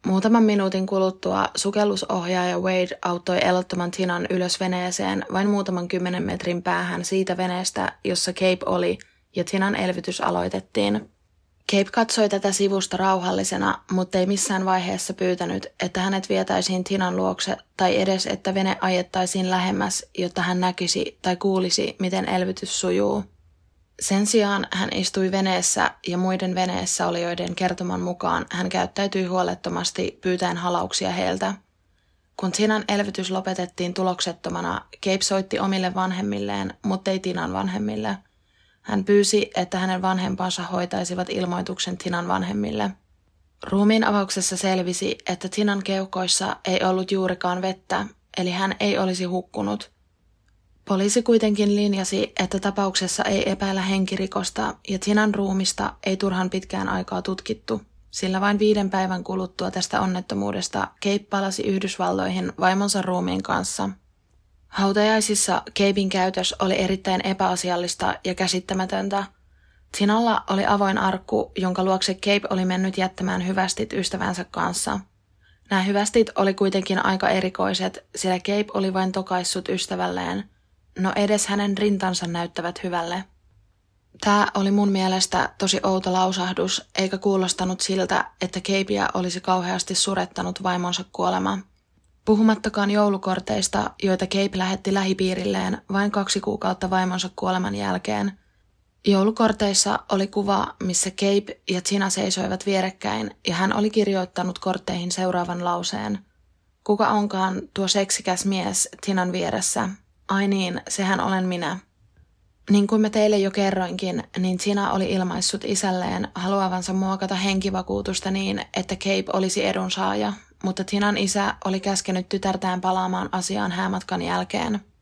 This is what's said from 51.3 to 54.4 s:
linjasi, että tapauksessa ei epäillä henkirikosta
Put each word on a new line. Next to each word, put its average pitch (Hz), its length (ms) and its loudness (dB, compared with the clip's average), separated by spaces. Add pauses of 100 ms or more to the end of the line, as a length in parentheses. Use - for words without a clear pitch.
linjasi, 202 600 0
että 190 220 0
tapauksessa 196 640 0
ei 202 260 0
epäillä 196 320 -2
henkirikosta 190 920 -2 (140)